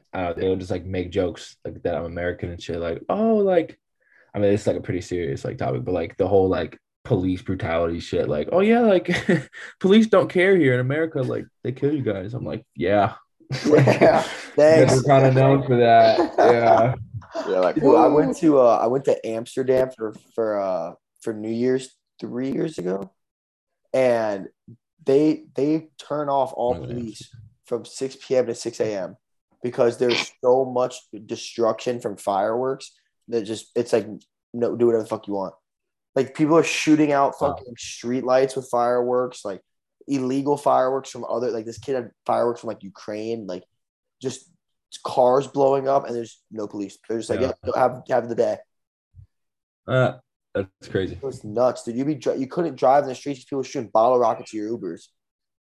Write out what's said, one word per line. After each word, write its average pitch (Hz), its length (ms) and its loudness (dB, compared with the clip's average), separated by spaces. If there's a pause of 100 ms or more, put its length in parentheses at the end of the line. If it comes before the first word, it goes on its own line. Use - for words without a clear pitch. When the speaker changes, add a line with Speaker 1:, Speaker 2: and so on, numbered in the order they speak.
(140)
Speaker 1:
I 92 80 -6
don't 87 160 -4
know, - 60 -4
Speaker 2:
Yeah. 92 60 0
Speaker 1:
they'll 95 100 0
just, 92 120 -8
like, 87 140 -6
make 90 260 -6
jokes, 90 440 -4 (100)
like, 82 160 -12
that 85 140 -4
I'm 80 100 -6
American 87 460 -6
and 87 100 -14
shit, 82 180 -8
like, 85 300 -6
"Oh, 220 280 2
like," 185 420 0 (540)
I 104 60 -6
mean, 101 140 4
it's, 104 140 0
like, 92 100 2
a - 40 -6
pretty 90 200 -6
serious, 85 420 -6
like, - 140 -8
topic, 65 260 -4
but, 90 100 -4
like, 85 240 -4
the 92 100 0
whole, 92 200 4
like, 82 300 -4 (260)
police 92 380 -2
brutality 85 580 -4
shit, 82 300 -2
like, - 220 -4
"Oh, 175 80 2
yeah, 226 220 4
like, 196 260 4
<laughs> 175 440 0 (280)
police 214 280 6
don't 180 220 4
care 185 260 4
here 139 200 4
in 123 40 2
America, 147 420 -2
like, 120 240 -4 (180)
they 123 80 -4
kill 139 220 -2
you 139 100 -4
guys." 101 320 -4
I'm 117 100 -8
like, - 200 -8 (100)
"Yeah." 98 400 2 (340)
<laughs> - 160 -8
Like, 147 200 6
Speaker 3:
Yeah, 160 380 6
Speaker 1:
you 151 600 4
guys - 60 6
Speaker 3:
thanks. 131 80 4
Speaker 1:
are 120 40 0
kinda 135 280 6
known 135 340 4
for 127 120 2
that. 113 400 6
Speaker 3:
<laughs> - 200 -2
Speaker 1:
Yeah. 117 580 4 (520)
Speaker 2:
Yeah, 92 120 0
like, 87 160 2
Speaker 3:
Dude, 147 200 6
I 160 120 6
Speaker 2:
woo. 147 80 2
Speaker 3:
went 143 220 2
to, 151 220 4
uh, 120 220 6
I 113 60 0
went 131 180 -2
to - 200 2
Amsterdam 127 680 -2
for, 110 180 -8 (200)
for, 107 260 -2
uh, 90 340 -4 (280)
for 117 120 -6
New 107 180 -8
Year's 131 440 -2 (240)
three 123 320 -8
years 160 280 -6
ago, 190 340 -8 (800)
and 113 560 0 (560)
they, 151 400 2 (100)
they 156 420 -2
turn 147 320 -8
off 135 240 0
all 120 220 -2
Speaker 1:
Oh, 147 60 -10
yeah. 127 60 -12
Speaker 3:
police 120 420 -12 (360)
from 113 200 -6
six - 340 -10
P - 160 -6
M 123 120 2
to 113 80 -6
six - 260 -8
A 107 160 -4
M 90 200 -10 (460)
because 120 340 0
there's 120 340 0 (120)
so 131 220 4
much 127 300 -4 (300)
destruction 113 760 -4
from 104 160 -8
fireworks 113 760 -4 (380)
that 117 140 -4
just, 107 320 -10
it's 120 180 -2
like, 107 140 0 (460)
no, 117 220 -4
do 120 120 2
whatever 113 160 2
the 104 60 -16
fuck 110 180 -8
you 101 60 -8
want. 95 200 -8 (600)
Like, 135 180 -2
people 156 240 2
are 151 60 6
shooting 151 480 2
out 139 280 2
Speaker 1:
Wow. 147 160 0
Speaker 3:
fucking 120 200 -16
streetlights 127 800 -2
with 127 140 -8
fireworks, 123 760 -2
like, 98 160 -10 (460)
illegal 139 500 -2
fireworks 131 540 0
from 120 140 -14
other, 117 260 -4
like, 110 140 -8
this 113 120 -14
kid 135 180 -8
had 117 160 -8 (140)
fireworks 117 360 -2
from, 117 80 -10
like, 101 140 -12
Ukraine, 107 640 -10
like, 90 180 -12 (580)
just 127 280 -10 (540)
cars 131 440 2
blowing 139 420 0
up, 139 180 0
and 120 80 -8
there's 117 340 -10
no 107 160 -8
police. 101 320 -10 (120)
They're 113 80 -4
just 110 120 -8
like, - 120 -2
Speaker 1:
Yeah. 131 100 -2 (140)
Speaker 3:
"Yeah, - 120 -4
have, 120 320 -2
have 120 200 -2
the 113 60 -8
day." 107 220 0 (1300)
Speaker 1:
Uh, 127 280 0 (420)
that's - 320 -8
crazy. 90 280 -4
Speaker 3:
It 90 80 -16
was 131 200 -12
nuts, 117 400 -2
dude. 117 140 -8
You'd 135 100 -4
be 156 80 -4
dri-, 127 220 -6
you 131 100 -6
couldn't 165 300 -6
drive 139 260 4
in 135 60 -8
the 127 60 -10
streets 135 260 -10
'cause - 40 -20
people 143 140 -8
were 131 60 -4
shooting 123 240 -10
bottle 120 280 4
rockets 120 340 -2
to 107 60 -10
your 107 200 -6
Ubers. 92 300 -12 (540)